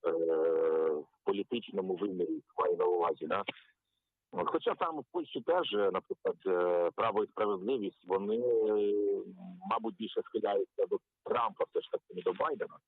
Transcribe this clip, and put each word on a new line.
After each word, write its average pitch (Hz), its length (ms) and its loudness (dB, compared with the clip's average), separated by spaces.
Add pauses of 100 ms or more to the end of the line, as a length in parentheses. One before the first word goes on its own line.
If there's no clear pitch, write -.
е, 82 60 2 (760)
в 76 160 -2 (180)
політичному - 720 -2
вимірі, 90 460 -2 (160)
маю 87 200 2
на 90 80 2
увазі, 85 420 0
да. 95 160 0 (920)
От, 175 120 0
хоча - 260 -2
там 165 240 -4
в 127 120 -8
Польщі 156 300 -6
теж, 165 320 0
е, 101 200 2
наприклад, - 420 -4 (100)
е, 87 500 4
"Право 107 280 2
і 98 40 -2
справедливість", 101 800 -2
вони, 98 300 0
е, 107 560 2 (760)
мабуть, 113 260 -2
більше - 260 -4
схиляються - 680 0
до 403 100 0 (240)
Трампа, - 460 -2
все - 120 -2
ж - 100 -12
таки, - 220 -6
не 180 80 -8
до - 120 0
Байдена. 127 440 -4 (100)